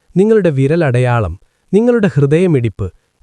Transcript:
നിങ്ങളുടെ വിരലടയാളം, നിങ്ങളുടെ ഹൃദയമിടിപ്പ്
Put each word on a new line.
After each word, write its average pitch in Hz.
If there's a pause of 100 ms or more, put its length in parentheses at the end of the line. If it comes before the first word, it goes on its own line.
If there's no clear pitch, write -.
(180)
നിങ്ങളുടെ 202
വിരലടയാളം, 123 (340)
നിങ്ങളുടെ 226
ഹൃദയമിടിപ്പ് 139 (300)